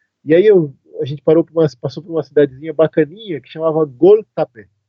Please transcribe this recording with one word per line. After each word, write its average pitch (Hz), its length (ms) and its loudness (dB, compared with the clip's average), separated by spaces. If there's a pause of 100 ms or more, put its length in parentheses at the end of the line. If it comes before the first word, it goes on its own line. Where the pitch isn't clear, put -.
(240)
E 147 100 0
aí 180 120 4
eu, 170 280 4 (260)
a 156 60 -6
gente 143 160 -10
parou 165 200 2
por 160 100 -16
uma, 165 140 0 (140)
passou 147 220 -10
por 156 100 -18
uma 160 100 -4
cidadezinha 143 500 -2
bacaninha 160 680 -4
que - 80 -20
chamava 160 360 -4
Goltape, 151 840 -2 (200)